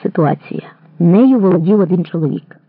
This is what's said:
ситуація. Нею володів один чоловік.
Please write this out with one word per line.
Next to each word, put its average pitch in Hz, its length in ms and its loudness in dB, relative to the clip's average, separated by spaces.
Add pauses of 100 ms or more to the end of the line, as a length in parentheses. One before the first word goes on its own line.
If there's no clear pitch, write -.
ситуація. 156 680 -4 (280)
Нею 220 400 4
володів 185 400 2
один 180 260 0
чоловік. - 520 -8 (120)